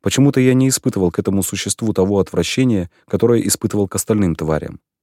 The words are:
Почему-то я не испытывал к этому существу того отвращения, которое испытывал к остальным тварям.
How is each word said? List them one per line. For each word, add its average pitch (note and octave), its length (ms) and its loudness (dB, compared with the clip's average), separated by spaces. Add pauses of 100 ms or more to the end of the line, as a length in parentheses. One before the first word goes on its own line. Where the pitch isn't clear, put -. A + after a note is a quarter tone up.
Почему-то C#3 380 2
я B2+ 140 4
не C3 160 2
испытывал G2+ 420 0
к - 80 -4
этому F#2+ 240 0
существу G2+ 500 -4
того G2 260 2
отвращения, F#2+ 680 0 (180)
которое A#2 400 2
испытывал G2+ 400 -2
к - 80 -12
остальным F#2+ 400 0
тварям. D#2 440 -4 (240)